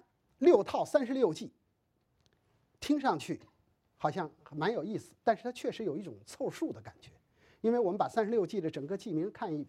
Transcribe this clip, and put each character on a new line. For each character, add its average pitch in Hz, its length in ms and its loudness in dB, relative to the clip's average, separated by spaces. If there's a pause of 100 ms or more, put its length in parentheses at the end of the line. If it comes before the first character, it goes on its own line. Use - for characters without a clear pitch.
(380)
六 262 240 8
套 190 220 -2
三 277 220 2
十 262 80 -4
六 233 180 4
计 - 180 -10 (1300)
听 285 200 0
上 214 180 2
去 160 220 -8 (560)
好 156 140 0
像 160 200 -4 (200)
蛮 156 200 0
有 185 140 -2
意 156 140 -4
思， - 160 -16 (100)
但 226 100 6
是 - 80 -8
它 247 100 -6
确 247 200 -6
实 226 120 -8
有 151 120 -2
一 208 60 -6
种 127 240 -14
凑 220 240 -6
数 311 200 -4
的 107 120 -12
感 - 180 -18
觉。 - 120 -20 (500)
因 226 100 2
为 240 60 2
我 202 120 2
们 196 60 -2
把 175 140 2
《三 220 140 2
十 202 60 -2
六 214 160 2
计》 208 140 -6
的 160 80 -2
整 139 180 -6
个 190 120 -4
计 190 160 -6
名 170 180 0
看 208 180 -6
一， 151 180 -4